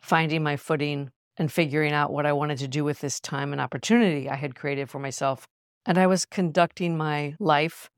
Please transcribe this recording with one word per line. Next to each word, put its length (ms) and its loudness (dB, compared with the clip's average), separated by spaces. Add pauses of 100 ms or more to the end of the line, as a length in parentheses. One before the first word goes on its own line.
finding 420 0
my 140 0
footing 540 -4 (260)
and 160 -2
figuring 400 0
out 200 0
what 140 0
I 60 2
wanted 260 -2
to 100 -6
do 160 -2
with 160 -2
this 200 -6
time 320 -6
and 80 -4
opportunity 680 2
I 60 -4
had 180 -6
created 340 -4
for 100 -10
myself. 480 -4 (380)
And 140 4
I 80 8
was 180 4
conducting 720 0
my 440 -2
life 580 0